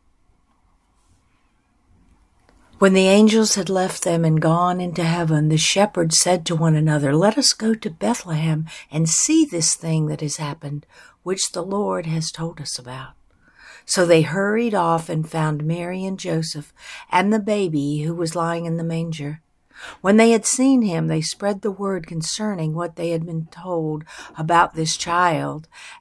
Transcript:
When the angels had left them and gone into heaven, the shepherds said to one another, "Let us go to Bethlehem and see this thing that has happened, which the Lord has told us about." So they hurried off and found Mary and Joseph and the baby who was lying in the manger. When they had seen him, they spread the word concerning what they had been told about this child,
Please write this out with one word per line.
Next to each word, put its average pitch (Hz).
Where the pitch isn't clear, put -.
When 196
the 190
angels 214
had 190
left 185
them 170
and 156
gone 175
into 175
heaven, 160
the 156
shepherds 170
said 180
to 170
one 160
another, 151
"Let 196
us 269
go 220
to 220
Bethlehem 160
and 160
see 320
this 170
thing 160
that 151
has 147
happened, 147
which 190
the 175
Lord 190
has 160
told 165
us -
about." 127
So 185
they 165
hurried 202
off 165
and 156
found 151
Mary 175
and 190
Joseph 160
and 196
the 220
baby 156
who 165
was 165
lying 170
in 165
the 170
manger. 160
When 196
they 233
had 220
seen 262
him, 165
they 160
spread 202
the 208
word 190
concerning 165
what 170
they 170
had 165
been 165
told 165
about 170
this 160
child, 160